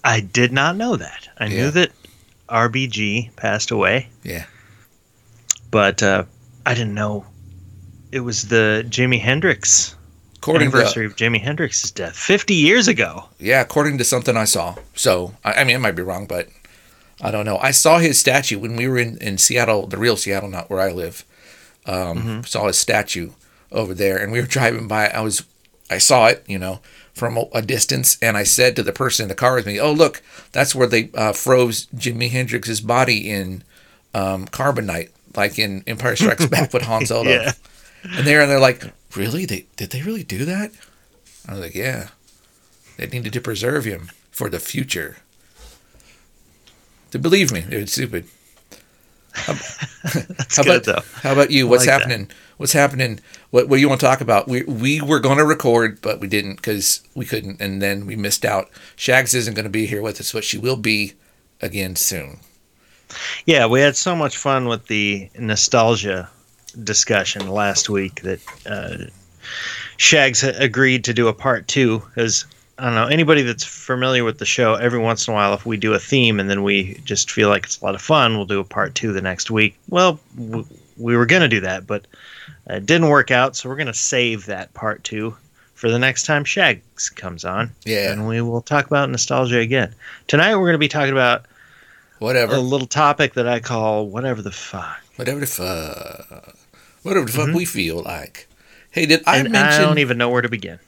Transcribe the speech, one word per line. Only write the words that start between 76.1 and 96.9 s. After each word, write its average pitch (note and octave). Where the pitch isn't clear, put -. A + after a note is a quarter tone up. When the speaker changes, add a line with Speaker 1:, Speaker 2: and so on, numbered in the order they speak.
Speaker 1:
and G2
then G2+
we G2+
just -
feel G#2+
like G2+
it's -
a -
lot G2
of G2
fun, B2+
we'll G2+
do G2
a F#2+
part G2
two A2+
the F#2+
next F#2
week. G#2+
Well, F3+
w-, A2+
we A#2
were A#2+
gonna E3+
do A2
that, F#2
but G#2
it G2+
didn't E3
work C#3+
out, B2+
so -
we're C3
gonna C#3
save A2+
that F#2+
part G#2+
two A2
for A#2
the A#2
next B2+
time D3
Shags -
comes F2
on. G#2+
Speaker 2:
Yeah. G2+
Speaker 1:
And G#2+
we A2+
will A#2
talk C#3+
about C#3+
nostalgia B2+
again. A#2
Tonight F3+
we're F#3+
gonna E3
be D3+
talking C#3
about B2
Speaker 2:
Whatever. A#2+
Speaker 1:
a C3+
little C3
topic D3
that A#2+
I A#2+
call A2
Whatever A2+
the G2
Fuck. E2
Speaker 2:
Whatever B2+
the C#3
fuck. -